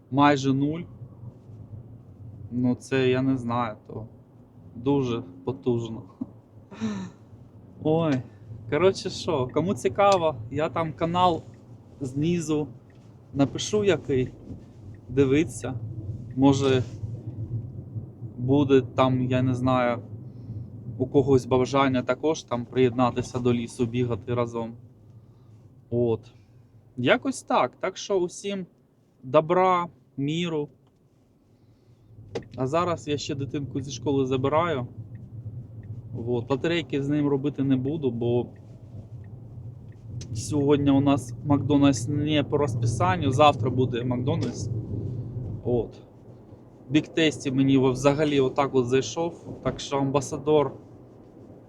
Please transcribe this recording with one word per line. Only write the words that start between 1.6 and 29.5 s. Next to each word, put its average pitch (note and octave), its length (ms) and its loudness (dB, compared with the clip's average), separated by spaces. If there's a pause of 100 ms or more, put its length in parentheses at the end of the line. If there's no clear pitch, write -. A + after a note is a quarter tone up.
ну, B2 240 2
це, C3 340 0
я B2+ 140 4
не C3 140 2
знаю, A#2 400 -2 (100)
то A2 200 -10 (680)
дуже B2 480 0 (220)
потужно. A#2 580 -2 (1800)
Ой, D#3 320 2 (560)
коротше, F#3 400 2
що, C#3+ 440 -2
кому E3+ 200 2
цікаво, F#3+ 600 4 (140)
я D3 180 -2
там D#3+ 240 -4
канал E3+ 500 2 (580)
знизу D3+ 680 0 (680)
напишу, C#3+ 500 0
який, C#3+ 480 2 (760)
дивіться, C3+ 680 2 (600)
може, C3+ 460 6 (1600)
буде C3+ 420 6
там, B2+ 440 2
я B2+ 180 0
не C3 120 2
знаю, B2 440 2 (1000)
у B2+ 80 0
когось C3 400 4
бажання B2+ 560 2
також C#3 400 0
там A#2+ 220 -6
приєднатися B2 760 2
до B2 140 2
лісу, A#2 340 -2
бігати A#2+ 480 -2
разом. A#2 380 -2 (1160)
От. A#2+ 300 0 (760)
Якось G#3+ 460 0
так. D#3+ 380 0
Так F#3 160 -4
що G3 220 -2
усім F#3 480 -4 (560)
добра, F3 640 4 (300)